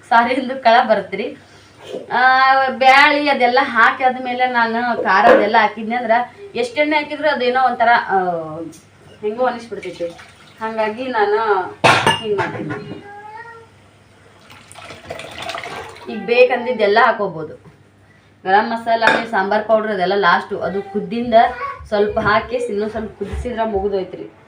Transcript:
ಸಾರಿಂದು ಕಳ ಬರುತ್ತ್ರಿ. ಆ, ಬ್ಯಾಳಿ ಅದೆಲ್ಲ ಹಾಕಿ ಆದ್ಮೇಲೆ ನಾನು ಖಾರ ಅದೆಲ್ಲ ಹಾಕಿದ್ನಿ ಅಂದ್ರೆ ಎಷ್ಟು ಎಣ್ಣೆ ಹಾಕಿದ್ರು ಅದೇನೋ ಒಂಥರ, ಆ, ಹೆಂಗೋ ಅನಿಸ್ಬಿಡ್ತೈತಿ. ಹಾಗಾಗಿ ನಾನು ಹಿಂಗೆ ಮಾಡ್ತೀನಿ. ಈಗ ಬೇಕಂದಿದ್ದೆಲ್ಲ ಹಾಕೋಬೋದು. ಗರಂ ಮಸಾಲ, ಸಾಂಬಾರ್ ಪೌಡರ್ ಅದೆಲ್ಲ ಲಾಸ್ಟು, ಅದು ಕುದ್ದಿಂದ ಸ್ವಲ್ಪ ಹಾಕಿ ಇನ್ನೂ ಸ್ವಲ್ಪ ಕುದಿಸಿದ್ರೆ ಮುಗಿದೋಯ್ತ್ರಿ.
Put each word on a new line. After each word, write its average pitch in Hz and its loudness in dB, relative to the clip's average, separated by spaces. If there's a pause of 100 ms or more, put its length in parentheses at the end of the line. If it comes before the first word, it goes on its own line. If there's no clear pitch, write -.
ಸಾರಿಂದು 247 0
ಕಳ 226 6 (140)
ಬರುತ್ತ್ರಿ. 214 -2 (720)
ಆ, 240 0 (480)
ಬ್ಯಾಳಿ 277 6
ಅದೆಲ್ಲ 247 2
ಹಾಕಿ 254 2
ಆದ್ಮೇಲೆ 254 0
ನಾನು 233 -2
ಖಾರ 196 4
ಅದೆಲ್ಲ 214 6
ಹಾಕಿದ್ನಿ 220 0
ಅಂದ್ರೆ 233 0 (380)
ಎಷ್ಟು 240 -4
ಎಣ್ಣೆ 302 0
ಹಾಕಿದ್ರು 294 -2
ಅದೇನೋ 247 0
ಒಂಥರ, 240 2
ಆ, 220 2 (1040)
ಹೆಂಗೋ 226 -2
ಅನಿಸ್ಬಿಡ್ತೈತಿ. 190 -8 (540)
ಹಾಗಾಗಿ 220 -4
ನಾನು 214 0 (760)
ಹಿಂಗೆ - -2
ಮಾಡ್ತೀನಿ. - -8 (3000)
ಈಗ 202 -8
ಬೇಕಂದಿದ್ದೆಲ್ಲ 240 2
ಹಾಕೋಬೋದು. 180 -4 (920)
ಗರಂ 208 2
ಮಸಾಲ, 226 -2 (280)
ಸಾಂಬಾರ್ 208 0
ಪೌಡರ್ 220 2
ಅದೆಲ್ಲ 185 0
ಲಾಸ್ಟು, 190 0
ಅದು 185 -4
ಕುದ್ದಿಂದ 220 -6 (540)
ಸ್ವಲ್ಪ 208 -2
ಹಾಕಿ 220 -2
ಇನ್ನೂ 220 -4
ಸ್ವಲ್ಪ 220 -10
ಕುದಿಸಿದ್ರೆ 208 -6
ಮುಗಿದೋಯ್ತ್ರಿ. 196 -6